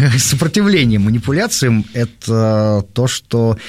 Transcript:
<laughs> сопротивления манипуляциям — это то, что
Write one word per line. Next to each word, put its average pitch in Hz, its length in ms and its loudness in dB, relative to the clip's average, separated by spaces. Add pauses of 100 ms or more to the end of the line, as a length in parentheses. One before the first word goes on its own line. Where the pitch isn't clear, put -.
<laughs> 131 160 2
сопротивления 156 800 0
манипуляциям — 120 840 0 (100)
это 110 880 0 (100)
то, 123 120 0
что 113 500 -2 (120)